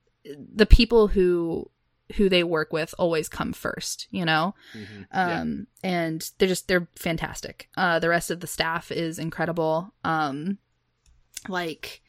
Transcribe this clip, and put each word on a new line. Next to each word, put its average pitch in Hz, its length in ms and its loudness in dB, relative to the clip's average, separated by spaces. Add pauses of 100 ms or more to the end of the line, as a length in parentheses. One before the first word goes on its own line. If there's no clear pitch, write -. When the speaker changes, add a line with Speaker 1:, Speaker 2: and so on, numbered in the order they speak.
(240)
Speaker 1:
the 147 420 -2
people 226 420 8
who, 175 600 2 (460)
who 202 120 4
they 180 160 4
work 160 280 0
with 160 260 -2
always 165 320 0
come - 240 -6
first, - 560 -8
you 190 140 -4
know? 160 300 2 (200)
Speaker 2:
Mm-hmm. 104 280 -16 (120)
Yeah. 175 260 0
Speaker 1:
Um, 156 260 -6 (160)
and 165 540 -2
they're 190 120 4
just, 185 200 -2
they're 180 280 2
fantastic. - 800 -6
Uh, 175 220 2
the 165 120 2
rest 170 200 0
of 170 100 -4
the 175 60 -10
staff 165 460 -4
is 165 260 -4
incredible. 160 760 -4 (100)
Um, 156 540 -2 (880)
like, 175 600 -8